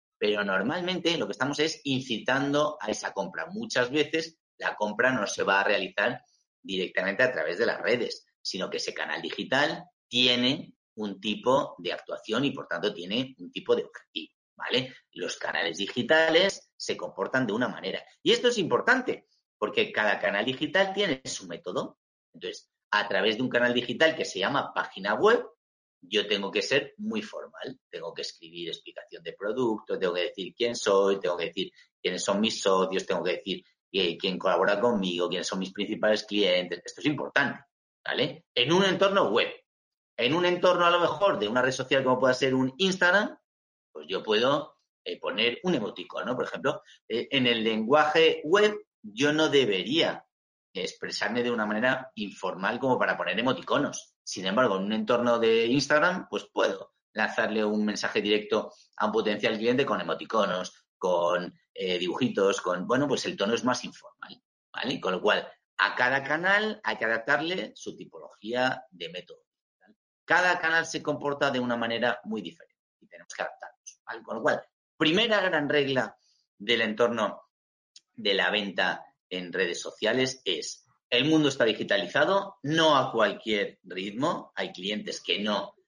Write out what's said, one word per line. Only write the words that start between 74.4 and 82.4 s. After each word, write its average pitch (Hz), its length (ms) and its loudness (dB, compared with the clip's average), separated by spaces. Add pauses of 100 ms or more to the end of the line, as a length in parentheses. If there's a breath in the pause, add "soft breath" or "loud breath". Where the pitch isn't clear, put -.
cual, 135 220 0 (320)
primera 202 460 2
gran 160 260 0
regla 135 500 0 (400)
del 113 240 2
entorno 110 600 0 (720)
de 104 200 -2
la 92 160 2
venta 95 560 0 (240)
en 90 220 -8
redes 87 300 -2
sociales 123 640 -2
es, - 400 -6 (240)
el 123 160 2
mundo 156 240 4
está 131 160 2
digitalizado, 127 960 0